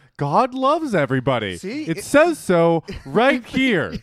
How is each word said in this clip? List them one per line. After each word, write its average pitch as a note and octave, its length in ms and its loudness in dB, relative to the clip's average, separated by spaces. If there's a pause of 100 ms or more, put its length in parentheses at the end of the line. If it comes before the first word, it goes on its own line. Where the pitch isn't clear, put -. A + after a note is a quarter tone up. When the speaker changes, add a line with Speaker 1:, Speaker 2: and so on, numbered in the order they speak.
(180)
Speaker 1:
"God G3+ 380 0
loves C4+ 400 0
everybody. B2 600 0
Speaker 2:
See? A#3+ 260 -8
Speaker 1:
It E3 160 -4
Speaker 2:
It G3 40 -12
Speaker 1:
says D#4 360 2
so E3 440 2 (120)
Speaker 2:
<laughs> - 100 -16
Speaker 1:
right A#3 400 0
here." G#3 580 0